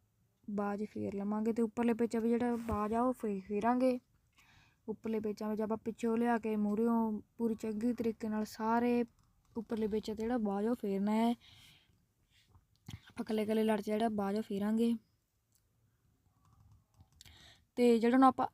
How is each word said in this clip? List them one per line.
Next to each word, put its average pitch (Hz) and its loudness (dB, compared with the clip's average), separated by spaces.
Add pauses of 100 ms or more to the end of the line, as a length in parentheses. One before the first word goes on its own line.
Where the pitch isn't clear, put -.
(480)
ਬਾਜ਼ 202 -4
ਫੇਰ 208 -6
ਲਵਾਂਗੇ 214 -2
ਤੇ 233 0
ਉੱਪਰਲੇ 233 0
ਪੇਚਾਂ 233 -2
ਵੀ 226 0
ਜਿਹੜਾ 233 0
ਬਾਜ਼ 214 -2
ਆ, 233 2
ਉਹ 254 2
ਫੇ-, 208 -4
ਫੇਰਾਂਗੇ। 240 0 (920)
ਉੱਪਰਲੇ 220 -4
ਪੇਚਾਂ 214 -6
ਵਿੱਚ 214 -2
ਆਪਾਂ 220 -2
ਪਿੱਛੋਂ 226 -4
ਲਿਆ 233 2
ਕੇ 220 -2
ਮੂਹਰਿਓਂ 220 0 (160)
ਪੂਰੀ 226 0
ਚੰਗੀ 220 -2
ਤਰੀਕੇ 226 -4
ਨਾਲ 214 -2
ਸਾਰੇ 240 0 (520)
ਉੱਪਰਲੇ 220 -4
ਪੇਚਾਂ 214 -4
'ਤੇ 214 -6
ਜਿਹੜਾ 240 -2
ਬਾਜ਼ 208 -2
ਉਹ 240 0
ਫੇਰਨਾ 202 -2
ਹੈ। 233 2 (1700)
ਆਪਾਂ - -12
ਇਕੱਲੇ 220 -2
ਇਕੱਲੇ 220 0
ਲੜ 214 0
'ਚ 202 -12
ਜਿਹੜਾ 214 -2
ਬਾਜ਼ 202 -2
ਉਹ 220 -2
ਫੇਰਾਂਗੇ। 220 0 (2750)
ਤੇ 240 6
ਜਿਹੜਾ 233 4
ਹੁਣ 262 10
ਆਪਾਂ 262 6